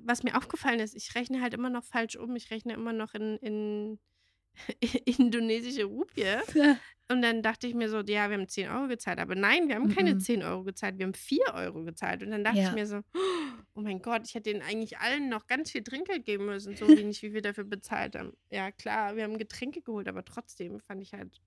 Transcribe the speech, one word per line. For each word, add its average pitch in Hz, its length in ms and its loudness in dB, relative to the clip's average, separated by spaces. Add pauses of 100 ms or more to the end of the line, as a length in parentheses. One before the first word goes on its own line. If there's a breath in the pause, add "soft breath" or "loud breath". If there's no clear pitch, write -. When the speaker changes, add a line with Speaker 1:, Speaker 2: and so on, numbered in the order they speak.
Speaker 1:
was 240 180 0
mir 247 160 2
aufgefallen 247 420 0
ist, 214 140 -4
ich - 220 -10
rechne 254 260 -2
halt 240 100 0
immer 247 160 -2
noch 240 160 -4
falsch 226 320 -2
um. 240 180 -6
Ich 226 160 -8
rechne 220 220 -6
immer 226 220 -4
noch 220 180 -4
in, 214 260 -4
in 214 600 -4 (580)
<laughs> - 240 -10 (240)
indonesische 233 800 4
Rupie. 233 380 -4
Speaker 2:
<laughs> 202 320 0
Ja. 285 240 10 (320 loud breath)
Speaker 1:
Und 254 100 4
dann 233 220 2
dachte 220 240 0
ich 240 80 -4
mir 226 160 0
so, 220 100 0
ja, 208 300 2
wir 208 80 0
haben 190 100 -2
zehn 190 220 -4
Euro 262 180 -2
gezahlt. 190 300 -4
Aber 175 160 -2
nein, 247 340 4
wir 240 60 2
haben 214 200 2
keine 196 200 6
Speaker 2:
Mhm. 190 60 2
Speaker 1:
zehn 202 220 2
Euro 185 220 -4
gezahlt, 190 340 -6
wir 190 60 -2
haben 190 80 -2
vier 311 400 0
Euro 175 320 -6
gezahlt. 170 380 -4
Und 202 80 -6
dann 208 140 -2
dachte 214 160 4
Speaker 2:
Ja. 185 80 4
Speaker 1:
ich 233 60 -2
mir 208 120 0
so, 208 160 -6 (100)
<gasps> 320 640 -4
oh 214 80 -8
mein 202 180 -4
Gott, 233 260 -2
ich - 80 -10
hätte 214 160 -6
denen 202 120 -2
eigentlich 214 360 -4
allen 269 300 0
noch 220 180 -4
ganz 277 240 -2
viel 233 120 -4
Trinkgeld 320 420 -6
geben 202 220 -2
müssen, 202 300 -6
so 214 120 0
wenig, 208 340 10
wie 208 120 -6
wir 214 80 -4
dafür 202 220 -4
bezahlt - 520 -6
haben. - 160 -10 (180)
Ja, 196 220 -6
klar, 214 440 -4
wir 220 80 -4
haben 214 120 -4
Getränke 247 460 -8
geholt, 202 260 -6
aber 185 160 -8
trotzdem 196 560 -12
fand 196 220 -12
ich 190 100 -20
halt 196 340 -16